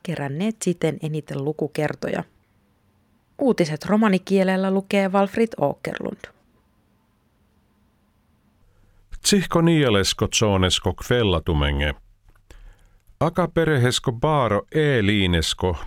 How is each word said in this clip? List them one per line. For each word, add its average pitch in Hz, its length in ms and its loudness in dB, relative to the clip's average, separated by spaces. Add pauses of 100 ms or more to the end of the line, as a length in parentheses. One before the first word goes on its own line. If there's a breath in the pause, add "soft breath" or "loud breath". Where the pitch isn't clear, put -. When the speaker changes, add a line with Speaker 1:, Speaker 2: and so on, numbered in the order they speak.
Speaker 1:
keränneet 160 600 -4
siten 165 400 -2
eniten 151 420 -6
lukukertoja. 151 800 -4 (1160)
Uutiset 175 460 0
romanikielellä 190 880 2
lukee 196 380 0
Walfrid 202 520 0
Åkerlund. - 720 -6 (3000)
Speaker 2:
Tsihko 180 380 0
nielesko 127 680 2
tsonesko 95 640 2
kvellatumenge. 76 1000 0 (1300 soft breath)
Aka 165 280 0
perehesko 143 640 0
baaro 117 500 0 (120)
e 143 320 2
liinesko 90 720 2 (100)